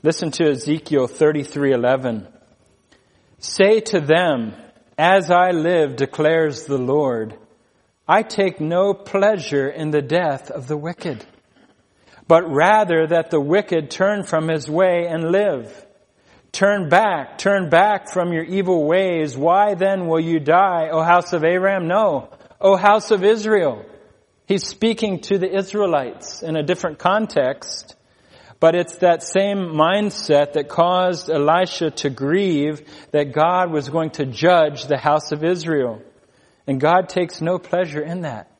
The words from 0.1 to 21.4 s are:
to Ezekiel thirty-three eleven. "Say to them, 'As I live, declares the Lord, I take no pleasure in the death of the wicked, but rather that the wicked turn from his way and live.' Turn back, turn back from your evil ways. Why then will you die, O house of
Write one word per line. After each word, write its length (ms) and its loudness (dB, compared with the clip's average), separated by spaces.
to 220 0
Ezekiel 560 -2
thirty-three 640 0
eleven. 540 -2
"Say 400 2
to 200 -2
them, 540 0
'As 320 4
I 180 4
live, 460 0
declares 680 0
the 120 -4
Lord, 580 -2
I 140 4
take 400 -4
no 320 0
pleasure 760 -2
in 220 -6
the 140 0
death 480 -4
of 160 -12
the 100 -6
wicked, 480 -10
but 200 4
rather 600 2
that 240 0
the 100 0
wicked 480 -2
turn 320 -2
from 260 -2
his 220 -4
way 380 0
and 240 -4
live.' 520 -2
Turn 360 0
back, 520 2
turn 320 0
back 420 4
from 180 -2
your 120 -2
evil 420 0
ways. 500 0
Why 380 2
then 320 0
will 140 0
you 200 0
die, 520 2
O 100 0
house 320 2
of 100 0